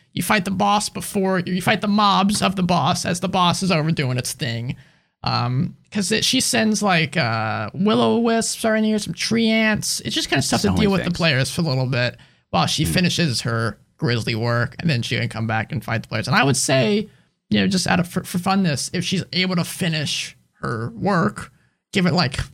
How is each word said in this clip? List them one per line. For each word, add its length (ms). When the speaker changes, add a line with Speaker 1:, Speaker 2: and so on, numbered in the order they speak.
Speaker 1:
you 80
fight 240
the 60
boss 380
before, 500
you 220
fight 200
the 60
mobs 560
of 120
the 80
boss 420
as 160
the 60
boss 360
is 80
overdoing 480
its 140
thing. 420
Um, 520
'cause 200
it, 120
she 180
sends, 420
like, 340
uh, 560
will-o-wisps 880
are 120
in 80
here, 160
some 160
tree 340
ants. 520
It's 120
just 160
kinda 140
stuff 180
Speaker 2:
So 60
Speaker 1:
to 60
Speaker 2:
many 100
Speaker 1:
deal 80
with 100
the 40
Speaker 2:
things. 120
Speaker 1:
players 340
for 100
a 40
little 220
bit 300
while 160
she 180
Speaker 2:
Hmm. 60
Speaker 1:
finishes 500
her 380
grisly 380
work, 440
and 80
then 140
she 160
can 100
come 200
back 240
and 120
fight 200
the 40
players. 200
And 100
I 60
would 120
say, 540
you 100
know, 80
just 200
out 120
of, 80
for, 160
for 140
funness, 560
if 100
she's 200
able 220
to 80
finish 720
her 300
work, 600
give 140
it, 60
like, 260